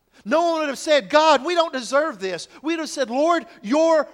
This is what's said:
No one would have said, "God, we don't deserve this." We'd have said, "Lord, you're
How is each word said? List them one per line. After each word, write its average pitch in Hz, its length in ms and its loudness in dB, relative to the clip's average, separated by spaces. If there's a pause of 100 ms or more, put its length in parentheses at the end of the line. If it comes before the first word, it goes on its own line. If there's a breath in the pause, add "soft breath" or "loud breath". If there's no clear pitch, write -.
(240 soft breath)
No 285 180 0
one 330 180 0
would 302 100 -2
have 254 80 -10
said, 285 300 0
"God, 294 360 4
we 349 100 -2
don't 330 180 0
deserve 262 460 -2
this." 180 300 -8 (140)
We'd 330 180 -4
have 302 100 -8
said, 254 200 -4
"Lord, 320 360 0 (160 loud breath)
you're 302 520 2